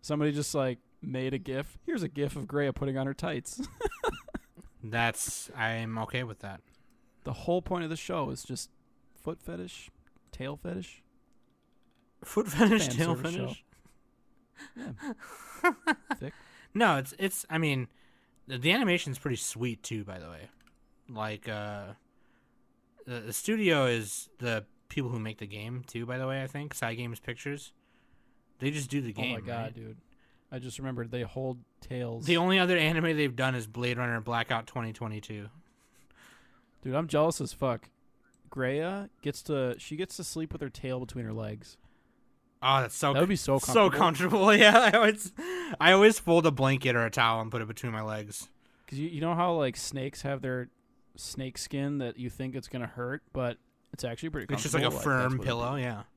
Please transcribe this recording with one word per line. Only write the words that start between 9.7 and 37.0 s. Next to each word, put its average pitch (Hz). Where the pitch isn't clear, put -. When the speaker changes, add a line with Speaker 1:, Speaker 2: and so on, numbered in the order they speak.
Speaker 1:
tail 139
fetish. 175
Speaker 2:
Foot -
fetish, 196
Speaker 1:
Fan 120
Speaker 2:
tail 165
Speaker 1:
service 170
show. 180
Speaker 2:
fetish? -
Speaker 1:
Yeah. -
Speaker 2:
<laughs> -
Speaker 1:
Thick. -
Speaker 2:
No, 202
it's, 135
it's, 190
I 160
mean, 139
the, 131
the 147
animation's 180
pretty 131
sweet, 117
too, 107
by 95
the 80
way. 85
Like, 107
uh, 104
the, 120
the 110
studio 185
is 113
the 113
people 127
who 123
make 110
the 107
game, 107
too, 120
by 127
the 131
way, 135
I 131
think. 143
Cygames 117
Pictures. 143
They 135
just 147
do 143
the 117
game, 113
Speaker 1:
Oh 110
my 95
God, 117
Speaker 2:
right? 113
Speaker 1:
dude. 113
I 131
just 123
remembered 123
they 123
hold 131
Tails. 120
Speaker 2:
The 170
only 185
other 180
anime 160
they've 143
done 131
is 113
Blade 120
Runner 120
Blackout 117
twenty 113
twenty-two. 107
Speaker 1:
Dude, 131
I'm 160